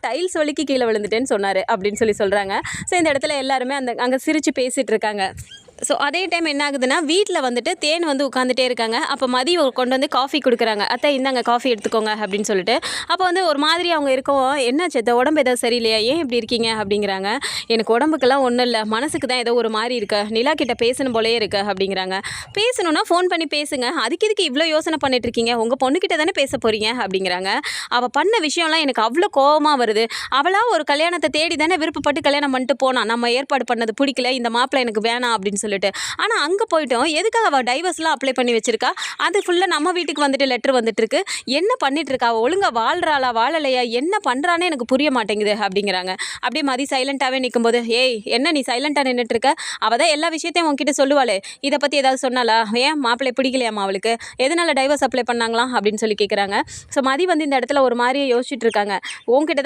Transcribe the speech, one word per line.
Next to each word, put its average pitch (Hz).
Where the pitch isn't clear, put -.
டைல்ஸ் 330
வழுக்கி 302
கீழே 262
விழுந்துட்டேன்னு 214
சொன்னாரு," 196
அப்படின்னு 202
சொல்லி 214
சொல்றாங்க. 202
So 359
இந்த 311
இடத்துல 294
எல்லாருமே 262
அந்த, 254
அங்க 254
சிரிச்சு 311
பேசிட்டு 254
இருக்காங்க. 208
So -
அதே 320
டைம் 339
என்ன 294
ஆகுதுன்னா, 277
வீட்ல 349
வந்துட்டு 247
தேன் 320
வந்து 277
உட்காந்துட்டே 254
இருக்காங்க. 240
அப்ப 277
மதி 262
ஒரு 269
கொண்டு 254
வந்து 262
காஃபி 269
கொடுக்குறாங்க. 233
"அத்தை 262
இந்தாங்க 262
காஃபி 240
எடுத்துக்கோங்க," 214
அப்படின்னு 202
சொல்லிட்டு. 208
அப்ப 349
வந்து 359
ஒரு 294
மாதிரி 339
அவங்க 285
இருக்கவும், 269
"என்னாச்சு 277
அத்தை, 240
உடம்பு 277
ஏதாவது 254
சரியில்லையா, 226
ஏன் 240
இப்படி 262
இருக்கீங்க?" 226
அப்படிங்கிறாங்க. 202
"எனக்கு 226
உடம்புக்கெல்லாம் 277
ஒண்ணும் 247
இல்ல, 226
மனசுக்கு 247
தான் 247
ஏதோ 240
ஒரு 226
மாதிரி 226
இருக்கு, 208
நிலா 233
கிட்ட 262
பேசணும் 254
போலயே 226
இருக்கு," 208
அப்படிங்கிறாங்க. 190
"பேசணும்னா 403
ஃபோன் 359
பண்ணி 339
பேசுங்க, 294
அதுக்கு 269
எதுக்கு 415
இவ்ளோ 294
யோசனை 311
பண்ணிட்டு 254
இருக்கீங்க? 233
உங்க 233
பொண்ணுகிட்ட 339
தானே 311
பேச 277
போறீங்க," 214
அப்படிங்கிறாங்க. 190
"அவ 247
பண்ண 370
விஷயம்லாம் 320
எனக்கு 262
அவ்ளோ 330
கோவமா 294
வருது, 226
அவளா 349
ஒரு 311
கல்யாணத்தை 311
தேடி 320
தானே 320
விருப்பப்பட்டு 302
கல்யாணம் 285
பண்ணிட்டு 254
போனா, 254
நம்ம 240
ஏற்பாடு 262
பண்ணது 226
பிடிக்கல, 262
இந்த 247
மாப்பிள்ளை 254
எனக்கு 214
வேணாம்," 240
அப்படின்னு 202
சொல்லி 208
சொல்லிட்டு. 196
ஆனா 427
அங்க 392
போயிட்டோம், 269
எதுக்காக 427
அவ 269
டைவர்ஸ்லாம் 320
அப்ளை 262
பண்ணி 240
வச்சிருக்கா? 233
அது 359
ஃபுல்லா 359
நம்ம 311
வீட்டுக்கு 302
வந்துட்டு 269
லெட்டர் 247
வந்துட்டு 226
இருக்கு. 262
என்ன 403
பண்ணிட்டு 277
இருக்கா? 247
அவ 226
ஒழுங்கா 370
வாழ்றாளா, 285
வாழலையா, 262
என்ன 349
பண்றானே 339
எனக்கு 240
புரிய 285
மாட்டேங்குது 208
அப்படிங்கிறாங்க. 185
அப்படியே 269
மதி 254
சைலண்டாவே 269
நிக்கும்போது, 233
"ஏய், 254
என்ன 302
நீ 277
சைலண்டா 277
நின்னுட்டு 240
இருக்க? 262
அவ 220
தான் 320
எல்லா 311
விஷயத்தையும் 330
உன்கிட்ட 285
சொல்லுவாளே, 269
இத 262
பத்தி 285
ஏதாவது 262
சொன்னாளா? 240
ஏன் 302
மாப்பிள்ளை 247
பிடிக்கலையாமா 240
அவளுக்கு? 196
எதனால 330
டைவர்ஸ் 277
அப்ளை 254
பண்ணாங்களாம்?" 233
அப்படின்னு 214
சொல்லி 208
கேக்குறாங்க. 202
So 294
மதி 285
வந்து 311
இந்த 277
இடத்துல 285
ஒரு 240
மாதிரியே 269
யோசிச்சுட்டு 240
இருக்காங்க. 208
"உன்கிட்ட 294